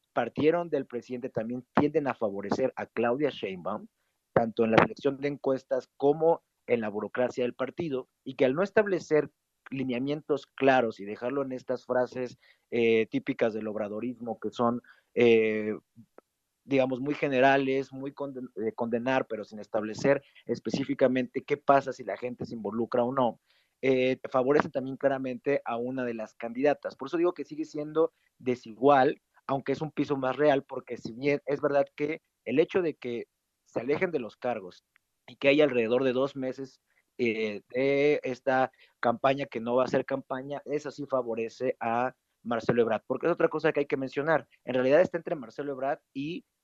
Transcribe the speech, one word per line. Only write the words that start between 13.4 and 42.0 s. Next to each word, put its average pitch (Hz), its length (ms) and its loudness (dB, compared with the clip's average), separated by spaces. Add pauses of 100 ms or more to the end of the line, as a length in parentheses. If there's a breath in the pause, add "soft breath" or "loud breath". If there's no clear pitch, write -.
del 107 140 -6
obradorismo, 107 720 -6
que 107 120 -4
son, 120 300 0 (320 soft breath)
eh, 110 640 4 (880)
digamos, 131 340 2
muy 143 140 -2
generales, 135 800 2
muy 135 180 -10
conden-, 131 440 -10
eh, 107 180 -4
condenar, 120 540 -2
pero 104 180 -8
sin 107 140 -16
establecer 110 640 0 (240 soft breath)
específicamente 127 960 -2
qué 143 120 -2
pasa 139 380 2
si 127 100 -14
la 98 140 -8
gente 123 280 -10
se 117 100 -12
involucra 113 480 -2
o 123 100 -2
no, 123 260 0 (440)
eh, 131 340 2 (140)
favorecen 143 400 2
también 131 260 -6
claramente 135 680 -2
a 117 120 -6
una 127 280 -6
de 117 80 -4
las 110 200 -10
candidatas. 120 640 -2
Por 131 140 -10
eso 175 80 -2
digo 175 160 2
que 143 120 -10
sigue 151 200 -10
siendo 156 480 -2 (260)
desigual, 127 840 4 (240 soft breath)
aunque 139 280 -2
es - 80 -4
un 156 100 -6
piso 143 260 -2
más 127 200 -2
real, 143 260 4
porque 123 340 -12
si 113 160 -12
bien 139 320 -2
es 139 160 -2
verdad 139 240 2 (100)
que 147 260 -6 (240)
el 131 140 0
hecho 175 220 2
de 160 140 -2
que 120 320 -8 (380)
se - 160 -8
alejen 156 300 -2
de 151 80 -2
los 110 180 -12
cargos 110 480 -8 (420)
y 127 80 -20
que 139 140 2
hay 143 100 6
alrededor 123 440 4
de 127 100 2
dos 135 220 0
meses, 131 440 -8 (380)
eh, 110 440 -2 (120)
de 139 500 2
esta 131 480 0 (280 soft breath)
campaña 135 480 0
que 120 120 -8
no 117 160 -2
va 127 80 4
a 123 40 -2
ser 131 180 0
campaña, 135 600 -6
eso 147 240 -4
sí 143 160 -10
favorece 120 720 -4
a 120 360 0 (280)